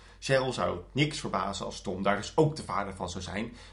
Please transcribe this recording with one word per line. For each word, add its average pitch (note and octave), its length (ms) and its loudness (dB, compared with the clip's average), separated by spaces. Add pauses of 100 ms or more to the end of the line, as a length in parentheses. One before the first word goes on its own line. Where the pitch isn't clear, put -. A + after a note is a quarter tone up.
(180)
Cheryl C3 340 2
zou F2+ 260 0 (140)
niks D3 280 2
verbazen G2 460 -2
als - 140 -8
Tom F#2+ 220 -4
daar G2+ 140 4
dus G#2+ 180 -6
ook D3+ 220 6
de - 80 -8
vader F#2+ 300 -2
van F#2 160 -6
zou F2+ 140 -6
zijn G2 320 -6 (160)